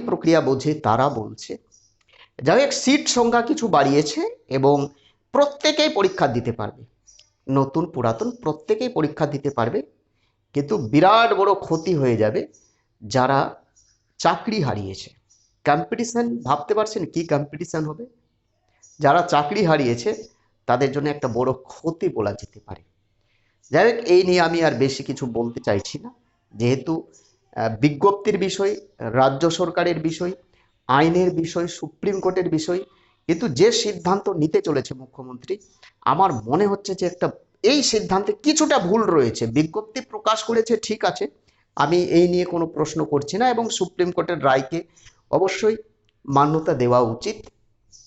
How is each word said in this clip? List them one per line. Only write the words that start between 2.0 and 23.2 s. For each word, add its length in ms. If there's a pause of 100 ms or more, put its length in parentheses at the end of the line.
যাই 220
হোক, 100 (120)
সিট 200 (120)
সংখ্যা 340
কিছু 180
বাড়িয়েছে 540 (360)
এবং 180 (580)
প্রত্যেকেই 640
পরীক্ষা 300
দিতে 320
পারবে, 220 (760)
নতুন 260 (100)
পুরাতন 360 (120)
প্রত্যেকেই 560
পরীক্ষা 360
দিতে 240
পারবে, 220 (760)
কিন্তু 180 (180)
বিরাট 380 (100)
বড় 120 (140)
ক্ষতি 360
হয়ে 160
যাবে 240 (600)
যারা 380 (800)
চাকরি 480
হারিয়েছে। 420 (560)
কম্পিটিশন, 600 (220)
ভাবতে 300
পারছেন 240 (120)
কি 80 (120)
কম্পিটিশন 560
হবে? 140 (960)
যারা 220 (120)
চাকরি 300
হারিয়েছে 460 (580)
তাদের 240
জন্য 180
একটা 180 (100)
বড় 140 (200)
ক্ষতি 360 (100)
বলা 160
যেতে 340
পারে। 140 (880)